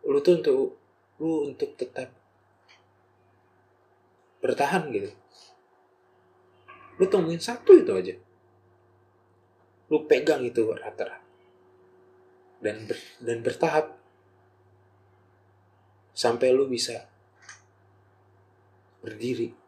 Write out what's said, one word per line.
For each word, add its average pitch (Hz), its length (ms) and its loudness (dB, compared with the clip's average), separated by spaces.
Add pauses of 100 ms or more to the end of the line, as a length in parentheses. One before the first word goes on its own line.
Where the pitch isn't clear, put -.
lu 143 160 0
tuh 180 160 6
untuk, 139 400 0 (400)
lu 156 320 -4
untuk 131 240 -8
tetap 127 400 -10 (2250)
bertahan 139 480 0
gitu. 101 160 -4 (1900)
Lu 190 80 2
temuin 170 320 0
satu 247 320 6
itu - 240 8
aja. 92 160 -6 (1800)
Lu 151 160 0
pegang 139 400 2
itu 113 240 -2
erat-erat. - 540 -10 (1400)
Dan 107 240 -6
ber-, - 320 -10
dan 117 240 -6
bertahap 156 560 -2 (2250)
sampai 123 400 0
lu 135 160 2
bisa 117 400 -8 (1900)
berdiri. 113 680 -8